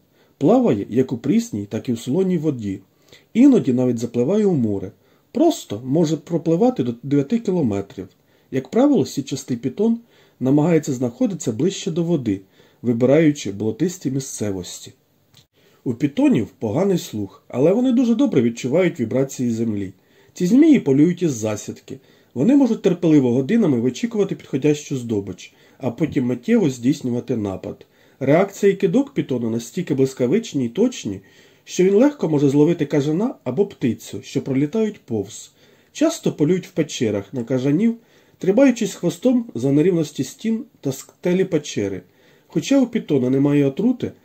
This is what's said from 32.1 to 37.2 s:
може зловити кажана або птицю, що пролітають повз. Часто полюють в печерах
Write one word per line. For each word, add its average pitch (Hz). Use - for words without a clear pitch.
може 147
зловити 147
кажана 156
або 139
птицю, -
що -
пролітають 147
повз. 107
Часто 320
полюють 175
в -
печерах 110